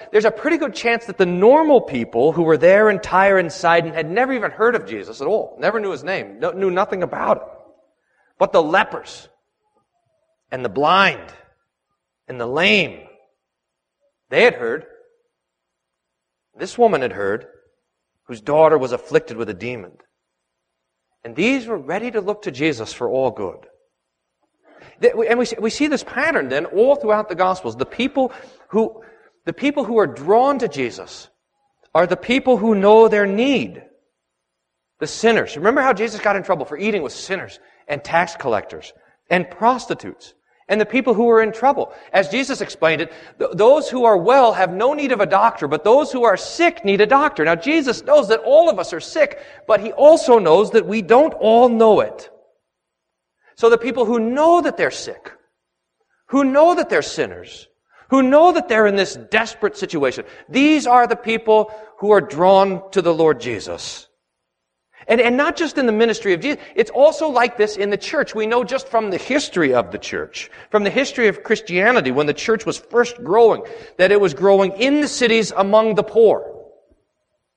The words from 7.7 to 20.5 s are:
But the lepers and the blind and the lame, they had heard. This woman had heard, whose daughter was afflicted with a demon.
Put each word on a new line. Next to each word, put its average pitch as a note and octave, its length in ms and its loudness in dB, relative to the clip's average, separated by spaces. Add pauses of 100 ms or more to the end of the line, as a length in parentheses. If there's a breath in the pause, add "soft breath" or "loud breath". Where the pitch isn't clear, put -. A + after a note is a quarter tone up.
But F#3+ 140 -2
the F3 100 4
lepers E3 640 -4 (1200)
and B2+ 140 -8
the A2+ 60 -6
blind D3+ 640 0 (920)
and B2+ 140 -12
the A#2 60 -6
lame, C#3+ 540 -2 (1300)
they F3+ 140 2
had B3 100 2
heard. B2 320 -8 (1700)
This E3+ 220 -10
woman G3+ 240 2
had A#2 100 -4
heard, G2+ 360 -6 (800)
whose A#2 120 -16
daughter D#3 380 4
was C3 140 -4
afflicted B2 440 -4
with A2 120 -8
a G#2+ 60 -10
demon. G2+ 360 -12 (1300)